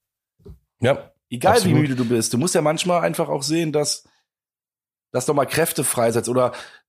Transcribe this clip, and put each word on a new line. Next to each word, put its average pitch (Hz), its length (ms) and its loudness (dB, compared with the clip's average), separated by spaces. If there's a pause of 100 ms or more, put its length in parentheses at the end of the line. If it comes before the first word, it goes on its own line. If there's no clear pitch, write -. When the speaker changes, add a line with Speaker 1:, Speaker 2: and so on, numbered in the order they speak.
(800)
Speaker 1:
Ja, - 300 0 (200)
Speaker 2:
Egal 139 240 2
Speaker 1:
absolut. 185 220 4
Speaker 2:
wie 151 40 6
müde 139 160 0
du 123 80 -2
bist, 113 300 0
du 117 40 0
musst 160 160 0
ja 180 60 2
manchmal 165 420 0
einfach 165 280 -2
auch 147 120 -2
sehen, 156 300 -2
dass, - 340 -2 (1040)
dass 127 160 -4
nochmal 143 180 2
Kräfte 160 380 -2
freisetzt. 117 440 0
Oder 123 240 2 (360)